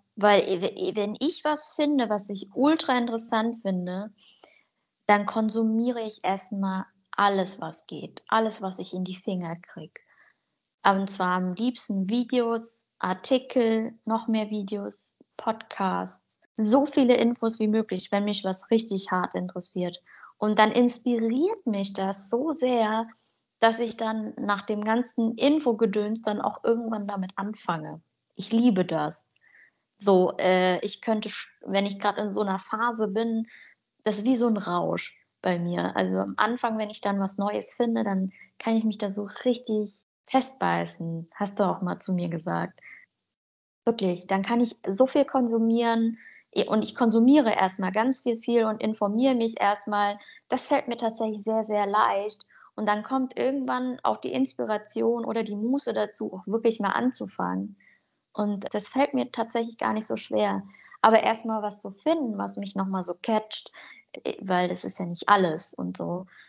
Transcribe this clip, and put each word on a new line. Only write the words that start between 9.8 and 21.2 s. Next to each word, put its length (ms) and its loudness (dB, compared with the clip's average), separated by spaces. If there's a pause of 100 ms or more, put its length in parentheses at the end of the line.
Und 240 4
zwar 280 0
am 180 -2
liebsten 540 -2
Videos, 640 -2 (240)
Artikel, 920 0 (120)
noch 240 -2
mehr 220 0
Videos, 640 -8 (220)
Podcasts, 1000 -6 (180)
so 300 4
viele 300 4
Infos 440 0
wie 80 2
möglich, 420 -2
wenn 140 0
mich 200 -2
was 260 -6
richtig 400 0
hart 240 0
interessiert. 680 -6 (360)
Und 200 2
dann 140 6
inspiriert 920 2